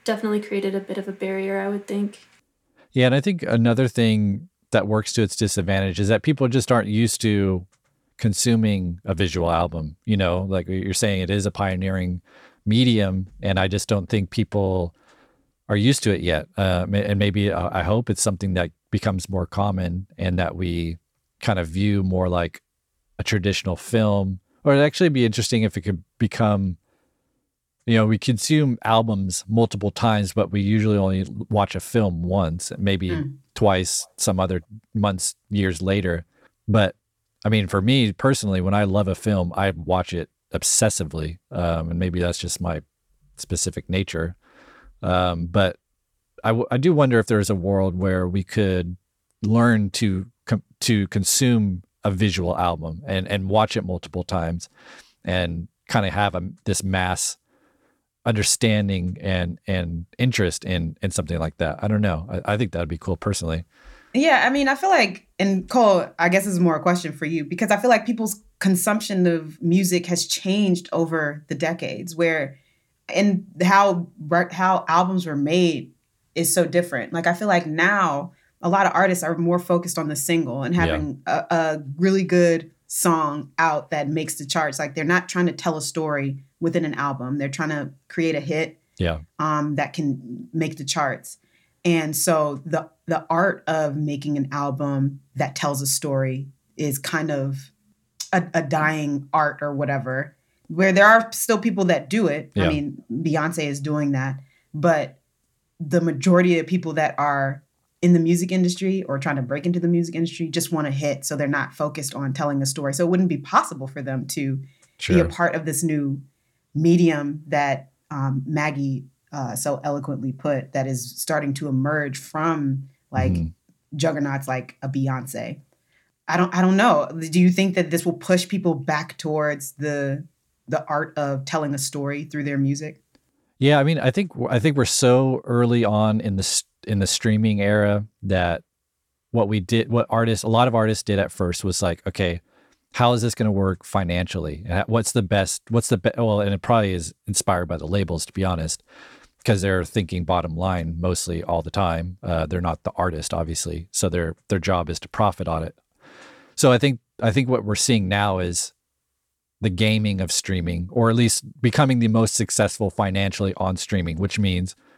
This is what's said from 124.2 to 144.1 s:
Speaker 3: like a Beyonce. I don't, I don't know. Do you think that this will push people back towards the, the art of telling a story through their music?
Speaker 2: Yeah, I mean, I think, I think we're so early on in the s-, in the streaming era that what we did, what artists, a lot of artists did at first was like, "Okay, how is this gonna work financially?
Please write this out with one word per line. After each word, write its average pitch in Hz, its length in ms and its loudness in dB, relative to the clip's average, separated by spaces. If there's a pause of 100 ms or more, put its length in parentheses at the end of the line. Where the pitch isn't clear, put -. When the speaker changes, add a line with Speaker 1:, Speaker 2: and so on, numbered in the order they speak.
Speaker 3:
like 131 340 -6
a 135 80 -8
Beyonce. 135 680 -6 (680)
I 165 100 0
don't, 180 180 2
I 180 60 2
don't 185 160 6
know. 202 300 4 (220)
Do 175 100 4
you 180 120 8
think 185 240 2
that 170 160 0
this 170 140 0
will 175 80 0
push 180 340 0
people 180 280 0
back 151 420 -4
towards 151 560 -4
the, 143 520 -4 (420)
the 151 200 -2
art 156 300 -2
of 139 280 -2
telling 151 300 -2
a - 20 -4
story 143 460 -6
through 147 220 -8
their 143 120 -4
music? 143 460 -2 (560)
Speaker 2:
Yeah, 143 200 6
I 139 40 6
mean, 156 160 2
I 131 100 2
think, 190 220 0 (180)
I 123 80 2
think 143 200 2
we're 123 80 4
so 127 580 4
early 120 420 2
on 107 360 2
in 104 160 -2
the 95 40 0
s-, - 220 -2 (240)
in 104 120 0
the 92 80 2
streaming 107 540 2
era 104 440 2 (180)
that 90 400 0 (680)
what 113 160 2
we 107 120 0
did, 113 320 0
what 117 180 2
artists, 113 340 2
a 110 40 -4
lot 117 200 6
of 117 60 0
artists 110 300 2
did 101 160 0
at 98 120 0
first 87 320 -2
was 95 180 -2
like, 87 260 0
"Okay, 87 340 -2 (520)
how 120 200 4
is 117 80 0
this 117 140 -2
gonna 110 160 0
work 95 320 0
financially? 87 800 -2